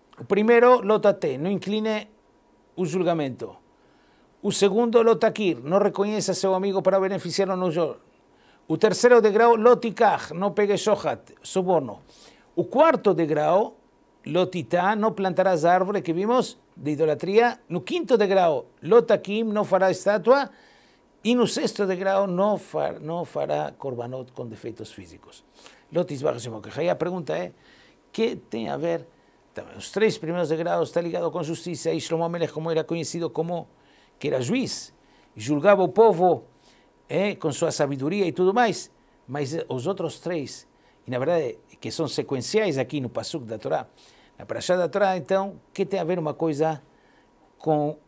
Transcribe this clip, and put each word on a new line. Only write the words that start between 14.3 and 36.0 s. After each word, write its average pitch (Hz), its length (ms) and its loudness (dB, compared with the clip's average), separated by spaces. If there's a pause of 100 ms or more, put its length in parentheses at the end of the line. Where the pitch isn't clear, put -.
titá, 180 500 0
não 214 160 0
plantarás 185 540 2
árvore, 185 360 4
que 160 120 -4
vimos, 214 440 0 (180)
de 143 160 -6
idolatria. 170 760 2
No 165 140 -4
quinto 302 360 0
degrau, 185 500 2 (140)
lo 208 200 6
takim, 220 420 0
não 208 200 -2
fará 190 280 2
estátua. 214 580 2 (760)
E 233 120 2
no 240 120 4
sexto 226 380 -2
degrau, 190 420 0
não 190 300 0
far-, 156 420 -6
não 165 260 -6
fará 147 520 -4
korbanot 127 540 -10
com 127 160 -12
defeitos 110 440 -14
físicos. - 520 -20 (480)
Lo 175 120 -2
tisbach 135 360 -4
Shemo 113 220 -10
Keja. 107 220 -8
E 170 60 0
a 170 60 0
pergunta 165 420 -6
é, 180 140 -8 (600)
que - 240 -2
tem - 340 -8
a 143 80 -4
ver? 165 280 -4 (460)
Então, - 140 -14 (120)
os - 140 -14
três 208 260 0
primeiros 170 320 -4
degraus 170 420 -2
tá 170 100 0
ligado 170 280 -4
com 165 140 -6
justiça. 160 480 -6
E 165 80 -2
Shlomo 165 300 -4
Melech, 170 220 -4
como 160 200 -6
era 156 120 0
conhecido 170 460 -6
como 165 380 -6 (500)
que - 100 -6
era 135 140 0
juiz, 185 520 -4 (420)
julgava 151 480 4
o 175 60 0
povo 180 560 4 (640)